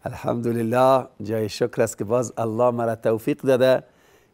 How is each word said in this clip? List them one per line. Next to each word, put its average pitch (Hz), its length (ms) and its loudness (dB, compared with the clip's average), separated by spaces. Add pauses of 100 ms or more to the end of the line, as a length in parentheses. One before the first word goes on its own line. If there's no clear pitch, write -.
الحمدلله، 120 1000 0 (160)
جای 107 260 -4
شکر 123 340 -2
است - 160 -2
که 110 60 -6
باز 113 320 -2
الله 117 340 0
مرا 117 260 -2
توفیق - 460 -2
داده 131 400 4 (520)